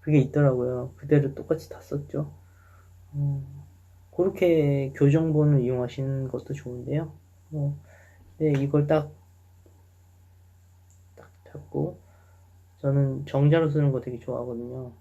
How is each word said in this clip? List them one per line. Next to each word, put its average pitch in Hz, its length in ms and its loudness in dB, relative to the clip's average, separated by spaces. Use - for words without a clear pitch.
그게 151 160 4
있더라고요. 127 760 0
그대로 143 360 2
똑같이 - 360 -6
다 - 100 -18
썼죠. - 540 -8
어, 139 520 -6
그렇게 156 760 2
교정본을 151 680 4
이용하시는 131 680 -4
것도 127 260 -8
좋은데요. 131 600 -6
어, 143 280 -4
네, 156 140 2
이걸 143 340 2
딱, 151 280 0
딱 - 160 -20
잡고, - 560 -6
저는 139 460 0
정자로 147 440 4
쓰는 143 240 2
거 127 80 -2
되게 123 180 -8
좋아하거든요. 123 800 -8